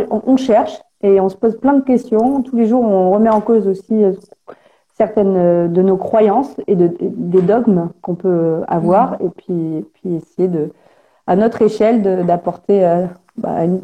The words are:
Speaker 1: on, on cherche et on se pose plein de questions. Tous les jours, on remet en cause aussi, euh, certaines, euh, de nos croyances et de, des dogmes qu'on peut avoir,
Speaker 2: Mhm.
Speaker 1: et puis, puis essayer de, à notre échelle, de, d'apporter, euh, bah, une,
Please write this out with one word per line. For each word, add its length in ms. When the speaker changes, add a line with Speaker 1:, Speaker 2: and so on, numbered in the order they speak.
Speaker 1:
on, 160
on 100
cherche 440
et 180
on 80
se 80
pose 220
plein 160
de 100
questions. 580
Tous 140
les 100
jours, 180
on 260
remet 200
en 100
cause 260
aussi, 380
euh, 80
certaines, 400
euh, 320
de 140
nos 140
croyances 580
et 80
de, 240
des 420
dogmes 480
qu'on 120
peut 540
avoir, 520
Speaker 2:
Mhm. 60
Speaker 1:
et 40
puis, 540
puis 220
essayer 320
de, 220
à 80
notre 260
échelle, 400
de, 200
d'apporter, 640
euh, 200
bah, 280
une, 200